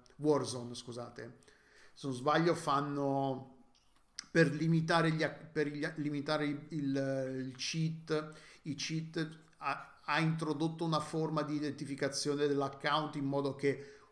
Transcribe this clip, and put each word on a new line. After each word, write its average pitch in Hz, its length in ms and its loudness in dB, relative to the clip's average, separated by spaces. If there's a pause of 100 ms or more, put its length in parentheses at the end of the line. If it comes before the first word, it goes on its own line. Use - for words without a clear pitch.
(180)
Warzone, 123 580 0
scusate. 120 640 -12 (540)
Se - 140 -10
non 135 80 -2
sbaglio 156 400 4
fanno, 139 1000 0 (760)
per 160 220 6
limitare 165 580 4
gli 156 120 0
ac-, - 280 -4
per 151 160 0
gli 147 160 -4
a-, 160 140 -4
limitare 147 480 -2
il, 147 240 -4
il, 135 800 -2
il 127 80 -10
cheat, 156 760 -2 (320)
i 147 120 -6
cheat, 160 540 -4 (280)
ha, - 460 -6
ha 147 160 0
introdotto 160 640 0
una 160 160 2
forma 156 440 0
di 143 120 -2
identificazione 143 920 0
dell'account 143 680 0
in 143 100 -2
modo 139 300 0
che 139 420 -2 (140)